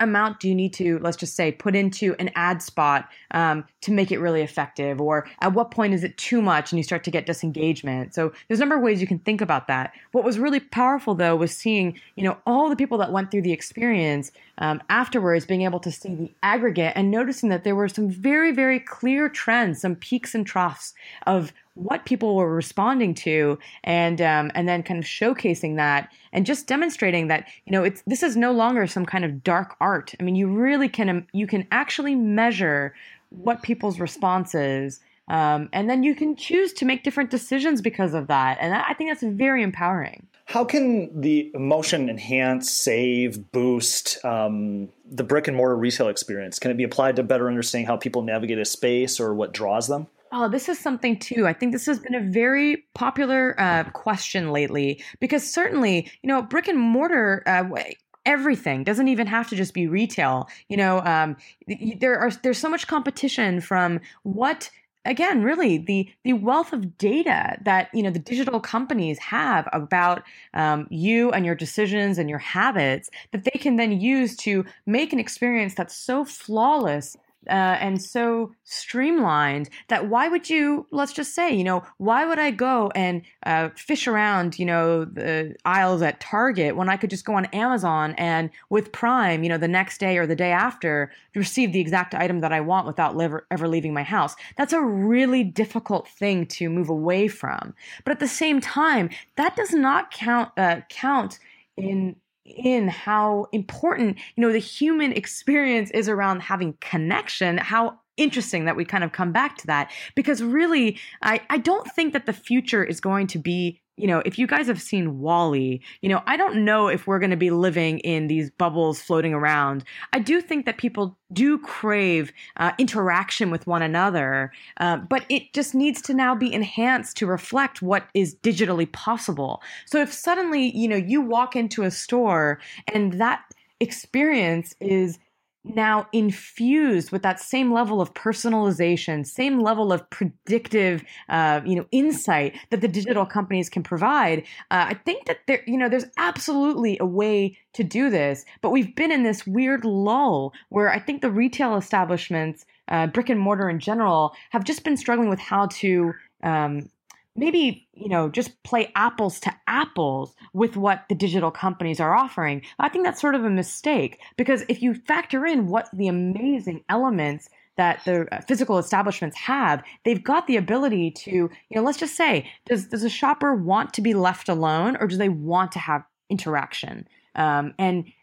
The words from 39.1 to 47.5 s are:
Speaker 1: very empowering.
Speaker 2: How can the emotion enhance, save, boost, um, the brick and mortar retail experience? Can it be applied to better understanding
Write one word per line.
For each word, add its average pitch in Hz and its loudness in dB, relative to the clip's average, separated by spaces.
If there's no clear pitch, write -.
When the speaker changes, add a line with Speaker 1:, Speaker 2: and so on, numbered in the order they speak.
Speaker 1:
very 240 2
empowering. 185 -2
Speaker 2:
How 240 0
can 240 0
the 151 2
emotion 143 0
enhance, 127 0
save, 120 0
boost, 123 0
um, 107 -2
the 135 -6
brick 143 0
and 135 -2
mortar 127 4
retail 120 0
experience? 101 -6
Can 127 -2
it 120 -2
be 123 0
applied 131 2
to 127 0
better 123 0
understanding 117 -4